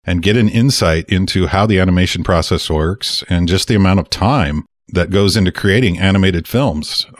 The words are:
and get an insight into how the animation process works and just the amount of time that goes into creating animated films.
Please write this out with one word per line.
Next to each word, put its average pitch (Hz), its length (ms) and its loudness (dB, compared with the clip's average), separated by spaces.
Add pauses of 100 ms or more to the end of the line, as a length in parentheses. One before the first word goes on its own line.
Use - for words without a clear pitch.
and 87 180 -2
get 104 160 2
an 107 120 2
insight 110 600 0
into 92 380 0
how 98 180 0
the 101 140 2
animation 90 440 0
process 85 460 -2
works 80 600 -2
and 87 180 2
just 92 200 0
the 113 80 0
amount 98 240 4
of 82 100 -4
time 92 560 -2 (240)
that 87 200 -2
goes 98 280 2
into 92 140 2
creating 98 460 0
animated 95 500 0
films. 95 580 -4 (140)